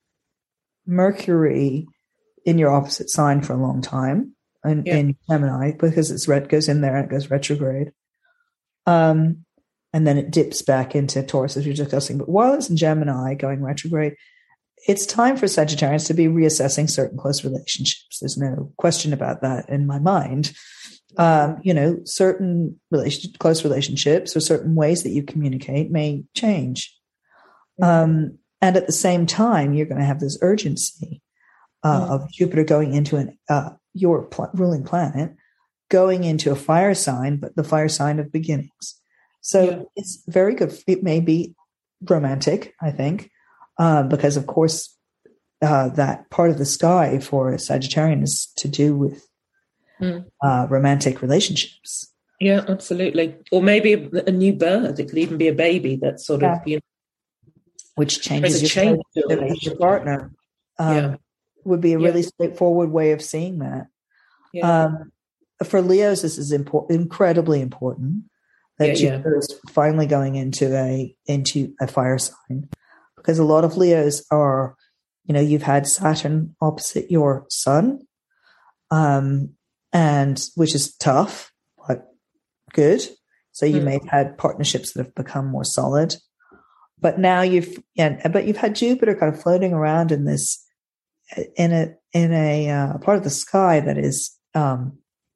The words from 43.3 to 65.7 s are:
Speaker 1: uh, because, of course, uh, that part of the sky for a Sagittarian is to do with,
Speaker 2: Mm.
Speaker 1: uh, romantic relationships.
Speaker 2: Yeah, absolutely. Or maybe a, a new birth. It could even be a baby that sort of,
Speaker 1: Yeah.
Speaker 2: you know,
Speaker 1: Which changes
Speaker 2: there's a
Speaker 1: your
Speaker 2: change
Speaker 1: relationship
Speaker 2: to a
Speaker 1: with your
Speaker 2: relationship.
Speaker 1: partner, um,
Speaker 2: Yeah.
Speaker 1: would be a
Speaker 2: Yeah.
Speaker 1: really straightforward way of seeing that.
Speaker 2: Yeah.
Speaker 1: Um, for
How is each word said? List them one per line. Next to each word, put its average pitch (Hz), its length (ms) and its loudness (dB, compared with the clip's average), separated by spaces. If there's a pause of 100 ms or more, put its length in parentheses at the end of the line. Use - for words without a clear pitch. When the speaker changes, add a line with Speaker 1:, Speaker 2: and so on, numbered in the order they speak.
Speaker 1:
uh, 160 240 4
because, 143 340 0
of 139 80 -4
course, - 500 -2 (680)
uh, 139 260 2
that 135 400 -4
part 170 220 2
of 139 80 -2
the 139 60 -2
sky 165 540 2
for 135 320 -2
a 131 60 -4
Sagittarian 143 640 -2
is - 360 -4
to - 100 -6
do 147 280 2
with, 139 320 -4 (720)
Speaker 2:
Mm. 180 260 -6 (180)
Speaker 1:
uh, 127 260 0
romantic 139 540 0
relationships. - 920 -4 (260)
Speaker 2:
Yeah, 196 280 2
absolutely. 175 680 -2 (160)
Or 180 120 4
maybe 208 300 4
a, 143 160 -2 (180)
a 190 40 0
new 190 220 2
birth. 175 460 0
It 147 100 -4
could - 80 -4
even 160 220 -2
be 160 80 4
a 151 60 2
baby 160 440 0
that 139 240 -4
sort 143 220 -2
of, 180 80 4
Speaker 1:
Yeah. 170 160 -4
Speaker 2:
you 151 100 -2
know, 156 40 -6 (1120)
Speaker 1:
Which - 260 -2
changes 151 320 -2
Speaker 2:
there's 143 80 2
a 151 40 0
Speaker 1:
your 156 40 2
Speaker 2:
change 190 340 2
Speaker 1:
relationship - 100 -20
Speaker 2:
to 156 80 -4
a 143 60 0
Speaker 1:
with 151 100 0
your 139 120 -4
Speaker 2:
relationship. 160 300 -6
Speaker 1:
partner, 147 520 0 (480)
um, 160 160 2
Speaker 2:
Yeah. 143 200 0 (500)
Speaker 1:
would 180 160 2
be 170 120 2
a 160 60 0
Speaker 2:
Yeah. 165 80 4
Speaker 1:
really 170 160 2
straightforward 170 680 0
way 156 200 2
of 151 100 -2
seeing 175 380 -8
that. 131 280 -8 (640)
Speaker 2:
Yeah. 170 320 2
Speaker 1:
Um, 156 260 -6 (520)
for 196 180 0